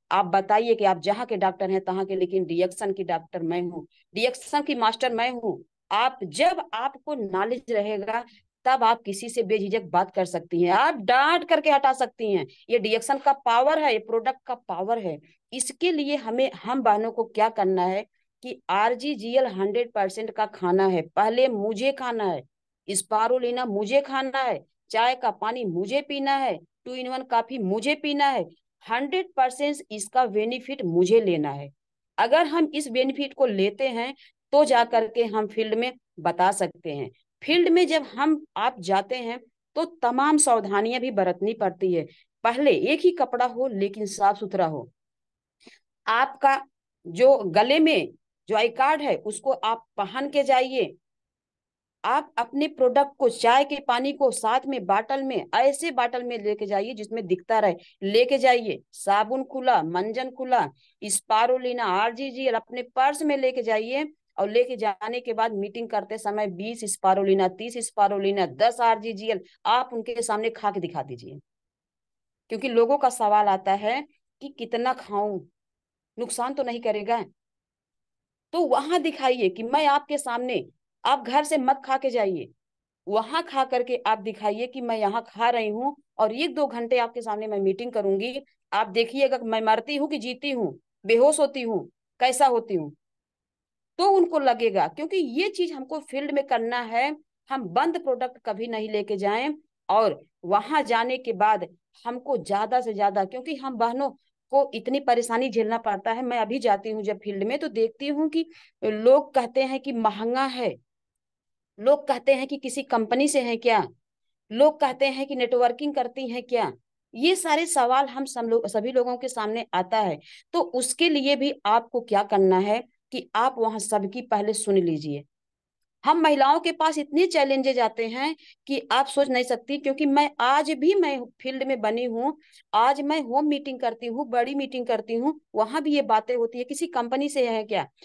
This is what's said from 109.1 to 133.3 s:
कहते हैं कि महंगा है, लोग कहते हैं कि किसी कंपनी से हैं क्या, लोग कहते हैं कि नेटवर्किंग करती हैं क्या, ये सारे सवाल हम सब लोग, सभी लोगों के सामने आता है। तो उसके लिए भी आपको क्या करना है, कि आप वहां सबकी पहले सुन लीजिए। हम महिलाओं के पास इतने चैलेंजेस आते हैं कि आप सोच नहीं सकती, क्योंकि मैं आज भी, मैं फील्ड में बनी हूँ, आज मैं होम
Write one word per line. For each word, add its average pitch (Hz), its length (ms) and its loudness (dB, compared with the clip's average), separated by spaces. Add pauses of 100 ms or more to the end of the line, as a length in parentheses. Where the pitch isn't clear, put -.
कहते 247 280 0
हैं 262 180 -4
कि 277 140 -8
महंगा 226 520 0
है, 247 280 -4 (1040)
लोग 285 300 2
कहते 269 260 2
हैं 262 120 -2
कि 277 120 -6
किसी 262 260 -6
कंपनी 254 440 2
से 285 120 0
हैं 233 180 -2
क्या, 220 280 2 (640)
लोग 294 300 4
कहते 262 280 0
हैं 269 180 -4
कि 277 100 -6
नेटवर्किंग 247 580 2
करती 254 340 -4
हैं 240 140 -6
क्या, 226 300 -2 (420)
ये 302 220 2
सारे 330 300 0
सवाल 269 400 2
हम 262 200 -8
सब 240 180 -8
लोग, 226 240 0
सभी 220 240 -2
लोगों 247 240 0
के 254 120 -6
सामने 220 460 -6
आता 185 260 0
है। 170 180 0 (360)
तो 349 60 2
उसके 330 480 0
लिए 285 280 0
भी 277 160 0 (140)
आपको 233 360 0
क्या 208 220 0
करना 190 360 4
है, 208 220 0 (300)
कि - 240 -8
आप 254 220 2
वहां 220 220 -2
सबकी 202 420 -4
पहले 214 320 0
सुन 202 220 0
लीजिए। 151 480 -2 (800)
हम 320 160 4
महिलाओं 294 400 4
के 330 120 -2
पास 311 260 0
इतने 294 280 2
चैलेंजेस 269 540 2
आते 226 280 0
हैं 269 260 -4 (320)
कि 277 140 -4 (120)
आप 269 140 4
सोच 277 220 0
नहीं 247 160 0
सकती, 247 340 -4
क्योंकि 285 280 -2
मैं 285 240 4 (100)
आज 277 320 2
भी, 302 220 2
मैं 294 260 0 (200)
फील्ड 262 220 -6
में 262 180 -2
बनी 220 260 -2
हूँ, 240 300 -2 (360)
आज 262 300 4
मैं 302 200 -2
होम 262 240 -2